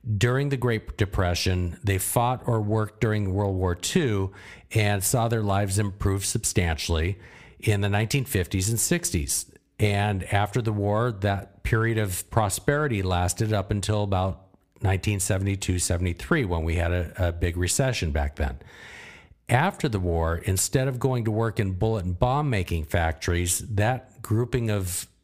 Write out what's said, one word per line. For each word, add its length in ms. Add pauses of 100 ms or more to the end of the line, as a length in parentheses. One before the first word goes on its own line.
(160)
during 340
the 60
Great 400
Depression. 840
They 160
fought 480
or 140
worked 400
during 340
World 220
War 180
Two 560 (420)
and 300
saw 240
their 160
lives 380
improve 440
substantially 920 (400)
in 220
the 80
nineteen 360
fifties 440
and 100
sixties. 720 (300)
And 420 (100)
after 300
the 100
war, 380
that 540
period 340
of 320
prosperity 720
lasted 500
up 200
until 320
about 380 (400)
nineteen 360
seventy-two, 600
seventy-three, 640
when 180
we 140
had 160
a, 360
a 40
big 240
recession 560
back 240
then. 220 (880)
After 440
the 100
war, 360
instead 520
of 100
going 280
to 40
work 300
in 120
bullet 340
and 120
bomb 300
making 360
factories, 760 (160)
that 480
grouping 480
of 360 (180)